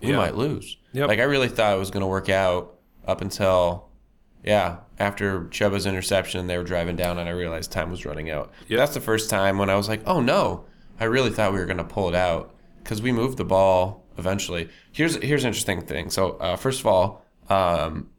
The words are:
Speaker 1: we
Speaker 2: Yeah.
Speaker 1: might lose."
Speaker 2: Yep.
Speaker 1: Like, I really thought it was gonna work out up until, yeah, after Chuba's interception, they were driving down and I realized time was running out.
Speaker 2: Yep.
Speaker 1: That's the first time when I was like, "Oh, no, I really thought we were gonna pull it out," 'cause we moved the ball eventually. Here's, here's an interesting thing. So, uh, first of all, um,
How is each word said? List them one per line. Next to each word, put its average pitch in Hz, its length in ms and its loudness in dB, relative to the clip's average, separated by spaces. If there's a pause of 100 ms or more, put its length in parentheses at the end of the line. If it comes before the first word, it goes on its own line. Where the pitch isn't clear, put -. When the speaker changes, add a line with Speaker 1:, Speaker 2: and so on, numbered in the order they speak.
Speaker 1:
we 110 80 0
Speaker 2:
Yeah. - 60 2
Speaker 1:
might 95 200 0
lose." 120 400 -4 (160)
Speaker 2:
Yep. 139 160 0
Speaker 1:
Like, 107 100 2
I 117 60 4
really 139 240 2
thought 107 260 2
it 95 40 2
was 95 120 -4
gonna 101 160 -2
work 95 220 -2
out 92 460 2 (320)
up 92 140 -2
until, 92 680 0 (560)
yeah, 90 320 2 (220)
after 101 480 -2
Chuba's 98 400 0
interception, 92 600 -2
they 90 100 -2
were 90 80 -4
driving 87 320 -2
down 87 220 -2
and 87 100 -4
I 87 40 -4
realized 85 400 -6
time 85 180 -4
was 90 160 -10
running 78 240 -8
out. 73 220 -6 (160)
Speaker 2:
Yep. 110 100 0
Speaker 1:
That's 139 160 2
the 127 60 -4
first 110 280 0
time 98 300 2
when 98 120 2
I 98 60 4
was 104 120 0
like, 107 180 -4
"Oh, 180 140 2
no, 123 440 0 (360)
I 113 40 -2
really 117 260 2
thought 104 220 2
we 98 60 0
were 90 80 -2
gonna 90 180 -2
pull 95 240 -2
it 85 60 -2
out," 87 400 0 (300)
'cause 107 180 -6
we 123 100 0
moved 127 260 0
the 95 60 -2
ball 95 640 4 (120)
eventually. 87 500 -2 (240)
Here's, 160 240 2
here's 139 280 0
an 123 40 2
interesting 98 320 -2
thing. 85 300 -6
So, 95 300 0
uh, 87 160 -2
first - 240 -2
of - 60 -2
all, 98 380 2 (240)
um, 82 600 2 (100)